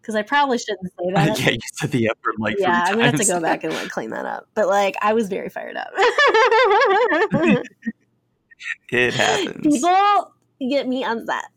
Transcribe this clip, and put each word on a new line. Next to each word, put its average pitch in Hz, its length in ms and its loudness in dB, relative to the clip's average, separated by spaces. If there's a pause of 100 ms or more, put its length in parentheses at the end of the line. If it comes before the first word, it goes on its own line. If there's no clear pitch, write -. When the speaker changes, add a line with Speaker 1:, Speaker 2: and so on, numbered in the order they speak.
Speaker 1:
'cause 214 120 -8
I 214 80 0
probably 269 360 0
shouldn't 190 400 -8
say 180 120 -2
Speaker 2:
<laughs> 185 40 -4
Speaker 1:
that. 151 260 2
Speaker 2:
Yeah, 131 120 2
you 117 60 -4 (160)
said 143 160 -4
the 117 180 0
F - 160 -2
word, 117 140 -2
like, 110 200 -2
Speaker 1:
Yeah, 175 260 2
Speaker 2:
three 190 80 0
Speaker 1:
I'm 214 60 0
gonna 233 80 2
have 247 60 4
to 156 60 0
Speaker 2:
times. 214 120 0
Speaker 1:
go 175 100 0
back 160 240 -2
and, 160 80 -4
like, - 180 -6
clean 113 200 -8
that 117 160 -6
up. 117 280 -10
But, 202 140 0
like, 196 340 2
I 208 120 2
was 226 140 0
very 185 200 -6
fired - 280 -12
up. - 200 -10
<laughs> 440 1700 2 (1300)
Speaker 2:
It 120 220 2
happens. - 520 0
Speaker 1:
People 370 680 2 (340)
get 269 180 0
me 254 160 -2
upset. 180 420 -4 (120)